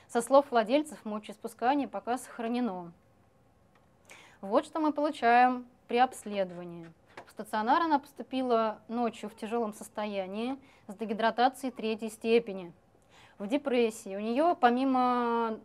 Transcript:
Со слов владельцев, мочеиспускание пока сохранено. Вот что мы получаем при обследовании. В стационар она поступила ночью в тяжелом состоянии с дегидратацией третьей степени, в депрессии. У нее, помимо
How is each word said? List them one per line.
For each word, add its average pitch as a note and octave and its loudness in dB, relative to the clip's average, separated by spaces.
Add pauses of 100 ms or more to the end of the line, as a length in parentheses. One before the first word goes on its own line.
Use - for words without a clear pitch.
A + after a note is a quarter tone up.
Со A#3+ 0
слов C4+ 4
владельцев, A#3+ 0
мочеиспускание A3 -2
пока A3+ -4
сохранено. A3+ -4 (1500)
Вот A3+ 0
что E4 -6
мы D4+ 0
получаем B3 4 (220)
при A#3+ 0
обследовании. F3+ -2 (340)
В - -20
стационар A3+ 0
она D#4 2
поступила A#3 -2
ночью A3+ -4
в - -20
тяжелом A3 -4
состоянии G#3 -6 (300)
с G3+ -12
дегидратацией A3+ 0
третьей A3 -6
степени, A3 0 (680)
в G3+ -8
депрессии. A#3 0
У G3+ -8
нее, C4 2
помимо A#3+ 2